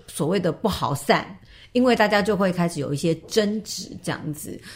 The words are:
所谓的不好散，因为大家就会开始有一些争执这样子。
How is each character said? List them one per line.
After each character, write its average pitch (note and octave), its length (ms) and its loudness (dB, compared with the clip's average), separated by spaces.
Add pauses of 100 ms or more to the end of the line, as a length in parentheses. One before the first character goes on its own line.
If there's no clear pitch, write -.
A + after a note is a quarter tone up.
所 D3+ 220 -4
谓 G3 100 2
的 F3 140 0
不 - 160 -2
好 C#3 260 -2
散， F3 300 2 (480)
因 B3 120 4
为 A#3+ 120 6
大 G#3+ 100 6
家 G#3 140 4
就 G3+ 160 2
会 F#3 160 2
开 F3 160 2
始 D#3 120 -6
有 C3+ 120 -4
一 D3 40 -2
些 D#3+ 180 2 (120)
争 G#3+ 360 0
执 - 400 -10
这 D#3+ 100 -4
样 D3+ 220 -6
子。 - 260 -12 (160)